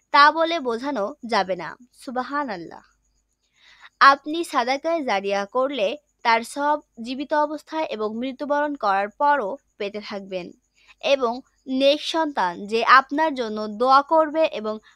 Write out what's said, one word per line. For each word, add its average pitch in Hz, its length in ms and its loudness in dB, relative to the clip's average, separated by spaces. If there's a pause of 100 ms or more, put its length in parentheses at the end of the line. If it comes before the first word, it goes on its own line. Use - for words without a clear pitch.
(100)
তা 294 220 8
বলে 330 280 0
বোঝানো 247 540 -4 (120)
যাবে 190 300 0
না। 165 200 -10 (160)
সুবহানাল্লাহ। 247 880 -8 (1160)
আপনি 302 440 4
সাদাকায়ে 285 600 -2
জারিয়া 196 400 -2
করলে 254 520 -2 (260)
তার 226 180 4
সব 294 400 -2 (220)
জীবিত 262 320 -6
অবস্থায় 302 500 -2
এবং 214 320 -6
মৃত্যুবরণ 285 580 -4
করার 202 340 -2
পরও 277 480 0 (200)
পেতে 208 240 -8
থাকবেন। 196 500 -10 (500)
এবং 254 400 0 (260)
নেক 277 360 2
সন্তান 214 640 -2
যে 226 180 -2
আপনার 285 500 4
জন্য 214 340 -6
দোয়া 254 340 4
করবে 320 420 2
এবং 214 340 -4 (180)